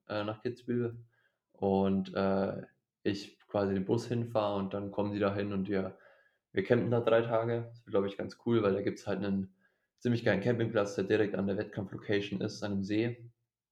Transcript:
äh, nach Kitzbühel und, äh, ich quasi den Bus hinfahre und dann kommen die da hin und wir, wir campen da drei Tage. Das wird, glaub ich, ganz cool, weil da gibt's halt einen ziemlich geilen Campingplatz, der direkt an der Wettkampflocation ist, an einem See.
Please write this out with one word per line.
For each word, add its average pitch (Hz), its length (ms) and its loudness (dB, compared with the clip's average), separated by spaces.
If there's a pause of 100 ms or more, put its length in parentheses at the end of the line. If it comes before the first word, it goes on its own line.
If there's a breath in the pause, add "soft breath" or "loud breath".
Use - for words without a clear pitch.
äh, 104 160 -4
nach 107 160 -6
Kitzbühel 120 640 -6 (480)
und, 98 640 2
äh, 98 480 0 (400)
ich - 360 -4 (100)
quasi 98 260 2
den 95 100 0
Bus 117 220 0
hinfahre 110 520 0
und 95 140 -2
dann 101 180 -6
kommen 104 220 -2
die 104 60 -2
da 98 160 2
hin 101 180 -2
und 95 160 -2
wir, 95 300 -2 (540 soft breath)
wir 95 120 0
campen 120 260 4
da 120 100 4
drei 113 200 6
Tage. 117 480 0
Das - 160 -20
wird, - 80 -18
glaub 101 140 2
ich, 98 100 -6
ganz 101 300 -8
cool, 117 160 4
weil 98 100 4
da 98 80 0
gibt's 95 260 -4
halt 98 120 -2
einen 98 360 -2 (440)
ziemlich 120 260 0
geilen 98 160 4
Campingplatz, 110 540 0
der 98 100 0
direkt 104 300 2
an 98 120 0
der 98 120 0
Wettkampflocation 101 840 -4
ist, - 220 -6
an 101 100 -4
einem 98 100 -2
See. 110 480 -2 (420)